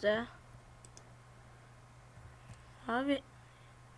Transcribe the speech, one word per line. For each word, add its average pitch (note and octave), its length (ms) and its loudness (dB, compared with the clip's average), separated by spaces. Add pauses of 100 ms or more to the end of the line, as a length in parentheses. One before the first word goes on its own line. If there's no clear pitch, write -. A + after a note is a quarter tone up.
de. G#3+ 240 8 (2500)
Abi. C4+ 360 6 (760)